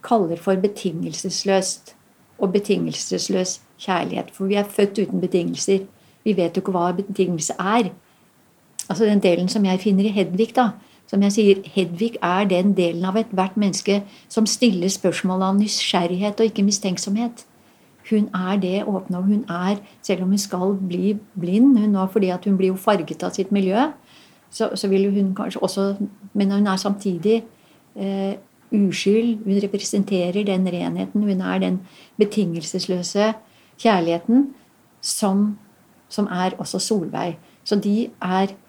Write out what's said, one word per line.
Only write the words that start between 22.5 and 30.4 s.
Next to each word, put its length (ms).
blir 160
jo 80
farget 420
av 140
sitt 160
miljø, 320
så, 260
så 140
vil 240
hun 240
kanskje 240
også, 280
men 180
hun 160
er 140
samtidig, 600
eh, 440
uskyld. 720
Hun 220
representerer 840